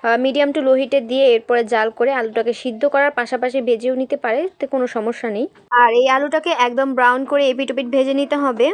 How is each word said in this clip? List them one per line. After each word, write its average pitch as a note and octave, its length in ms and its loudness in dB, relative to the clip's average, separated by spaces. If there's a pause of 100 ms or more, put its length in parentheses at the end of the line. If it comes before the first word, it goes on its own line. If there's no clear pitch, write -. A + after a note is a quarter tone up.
আহ, A#3 200 2
medium C#4+ 280 2
to D#4 100 -2
low C4 200 4
হিটে C#4 200 0
দিয়ে B3+ 320 0
এরপরে A#3+ 300 0
জাল A3 280 0
করে A#3+ 220 0
আলুটাকে A3+ 400 -2
সিদ্ধ A3+ 280 -6 (120)
করার C#4+ 180 2
পাশাপাশি B3+ 500 -4
ভেজেও A#3+ 340 0
নিতে C4 220 -4
পারে, A#3+ 280 -2
এতে F#4+ 220 -6
কোনো C4 200 -2
সমস্যা A#3 420 -6
নেই। G#3+ 160 -4 (360)
আর A#3+ 120 6
এই B3 160 2
আলুটাকে D4 500 0
একদম B3 340 0
ব্রাউন B3 320 2
করে C#4+ 240 0
এপিট B3+ 220 -4
ওপিট B3 180 -4
ভেজে C4+ 240 0
নিতে C#4+ 240 -2
হবে। C4 360 0